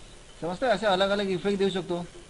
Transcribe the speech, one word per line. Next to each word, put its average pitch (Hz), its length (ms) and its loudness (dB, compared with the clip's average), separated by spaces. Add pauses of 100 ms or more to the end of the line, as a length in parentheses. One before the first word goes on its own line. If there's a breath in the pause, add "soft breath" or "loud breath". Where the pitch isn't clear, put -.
(400)
समजतंय? 240 300 0
असे 208 160 2
अलग 196 240 4
अलग 202 180 0
इफेक्ट 190 300 0
देऊ 196 120 2
शकतो. 175 340 -2 (260)